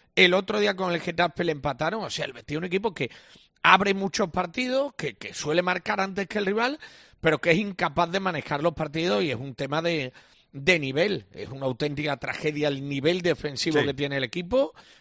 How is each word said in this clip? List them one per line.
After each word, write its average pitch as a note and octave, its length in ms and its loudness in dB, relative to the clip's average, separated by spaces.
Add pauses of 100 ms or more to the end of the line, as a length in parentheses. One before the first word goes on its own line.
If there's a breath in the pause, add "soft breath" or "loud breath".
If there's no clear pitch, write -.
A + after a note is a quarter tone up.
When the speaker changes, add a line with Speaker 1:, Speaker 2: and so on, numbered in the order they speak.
(160 soft breath)
Speaker 1:
El F3+ 160 8
otro G3+ 260 2
día G#3 160 4
con F#3 200 -2
el E3+ 80 -2
Getafe, E3+ 420 0
le E3 80 0
empataron. D3+ 500 -2
O D#3+ 60 -6
sea, D#3 160 -4
el C3+ 80 -6
Betis A#2+ 220 -8
es D3+ 40 -2
un E3+ 60 -4
equipo F#3+ 300 -2
que C3 160 -4 (520 soft breath)
abre F#3+ 300 8
muchos G3 380 -2
partidos, B3 640 -2
que, C3 200 -6
que - 180 -12
suele D#3 260 0
marcar F#3 400 -2
antes F#3+ 260 -2
que - 120 -6
el G3+ 80 0
rival, A#3 320 0 (420 loud breath)
pero D#3 220 4
que E3+ 80 4
es E3 80 6
incapaz F3 520 0
de G3 100 0
manejar D#3 420 -2
los E3+ 100 2
partidos D#3+ 500 0
y D#3+ 80 0
es A#2+ 60 -2
un C3 180 -10
tema C#3+ 260 -2
de, D#3+ 320 -2 (380 soft breath)
de D3 300 2
nivel. D3 520 -2
Es - 160 -12
una C3+ 180 -8
auténtica C#3+ 500 -2
tragedia D3 500 -2
el C#3 220 -2
nivel D3 340 0
defensivo D3+ 560 0
Speaker 2:
Sí. C3 80 4
Speaker 1:
que C#3+ 80 -2
tiene C#3 220 -4
el C3 80 0
equipo. F#3 500 0 (260 soft breath)